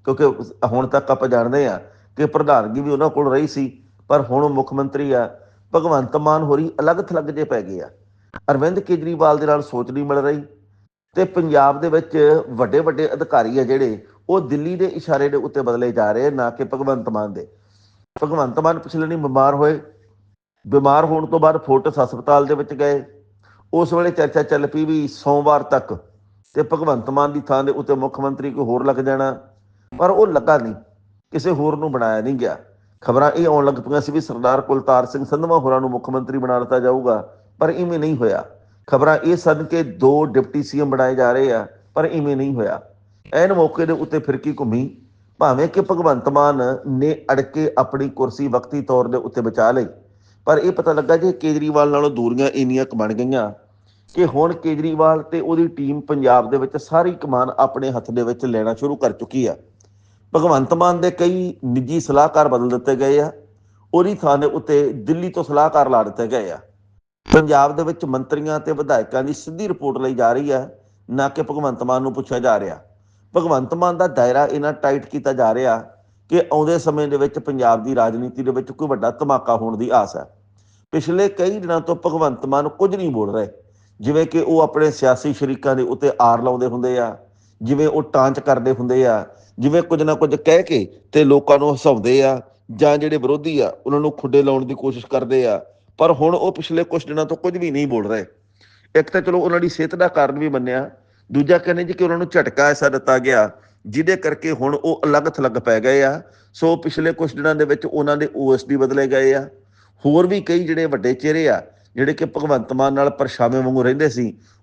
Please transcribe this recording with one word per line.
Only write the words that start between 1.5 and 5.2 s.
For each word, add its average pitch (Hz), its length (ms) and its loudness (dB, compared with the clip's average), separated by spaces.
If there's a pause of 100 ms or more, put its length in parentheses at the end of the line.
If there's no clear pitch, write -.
ਆ 92 120 -4 (380)
ਕਿ 147 100 0
ਪ੍ਰਧਾਨਗੀ 139 540 2
ਵੀ 147 100 -4
ਉਹਨਾਂ 147 180 0
ਕੋਲ 143 220 0
ਰਹੀ 147 160 0
ਸੀ, 139 240 -6 (380)
ਪਰ 143 120 4
ਹੁਣ 127 220 0
ਉਹ 147 80 2
ਮੁੱਖ 135 220 -2
ਮੰਤਰੀ 139 380 -2
ਆ, 120 180 0 (440)